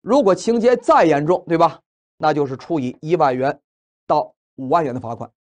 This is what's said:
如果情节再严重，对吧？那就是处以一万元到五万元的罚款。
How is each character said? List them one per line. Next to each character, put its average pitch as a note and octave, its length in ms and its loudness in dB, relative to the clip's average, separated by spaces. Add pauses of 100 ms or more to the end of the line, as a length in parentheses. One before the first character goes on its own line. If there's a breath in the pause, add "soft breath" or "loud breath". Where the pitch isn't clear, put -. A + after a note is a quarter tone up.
如 C4 220 2
果 G3 100 4
情 A3+ 280 0
节 A#3+ 160 2
再 B3 280 4
严 D3+ 220 2
重， F3 220 0
对 E3 100 -2
吧？ E3 220 2 (360)
那 D#3 160 -2
就 D3 140 -2
是 C3 100 -10
处 E3 220 -6
以 B2+ 220 -6
一 D#3 160 -2
万 C#3 200 0
元 C3+ 240 -4 (460)
到 - 260 -2 (220)
五 C3 140 -12
万 E3 160 0
元 B2 100 -6
的 B2 60 -8
罚 A2+ 160 -10
款。 A2+ 120 -14 (140)